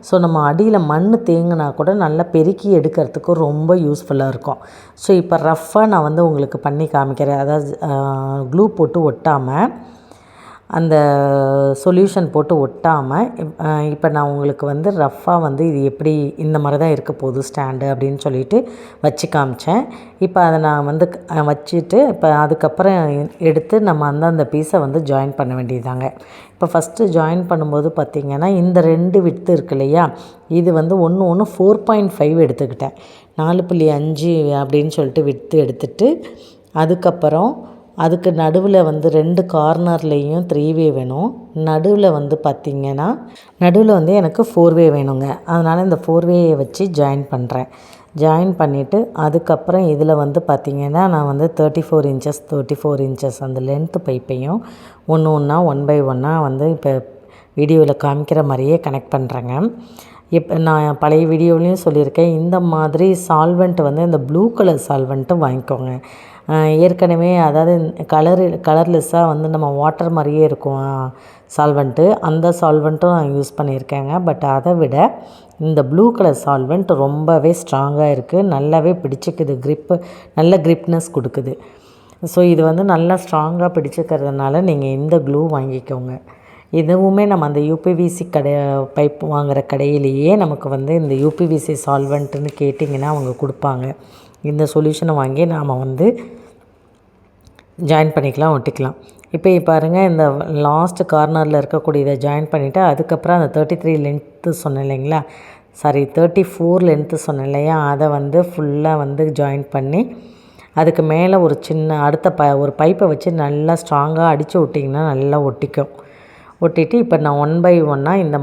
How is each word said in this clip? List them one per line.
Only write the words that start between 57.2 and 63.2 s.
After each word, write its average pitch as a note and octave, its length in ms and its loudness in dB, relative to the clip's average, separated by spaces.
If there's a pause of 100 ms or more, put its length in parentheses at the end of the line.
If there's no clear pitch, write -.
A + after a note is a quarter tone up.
வீடியோல D3+ 460 4
காமிக்கிற D3 400 0
மாதிரியே C#3 440 0
கனெக்ட் C3+ 280 -6
பண்றேங்க. B2+ 580 -4 (560)
இப்ப E3+ 280 0
நான் D#3 400 0
பழைய D#3 300 4
வீடியோலையும் E3+ 580 2
சொல்லியிருக்கேன், D#3 480 2
இந்த E3+ 260 0
மாதிரி E3 580 2 (100)